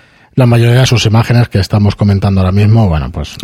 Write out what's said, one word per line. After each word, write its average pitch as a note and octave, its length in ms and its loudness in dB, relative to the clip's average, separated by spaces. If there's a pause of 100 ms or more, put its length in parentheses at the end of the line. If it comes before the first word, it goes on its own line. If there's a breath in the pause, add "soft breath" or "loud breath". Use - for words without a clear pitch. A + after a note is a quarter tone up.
(360 loud breath)
la C3 100 2
mayoría A#2+ 340 2
de C3 60 2
sus A#2+ 200 0
imágenes A2+ 440 0
que G#2 100 -2
estamos G2+ 380 -2
comentando G2+ 420 0
ahora F#2 140 0
mismo. G#2 340 2
Bueno, D#2 240 -4
pues, D2 320 -12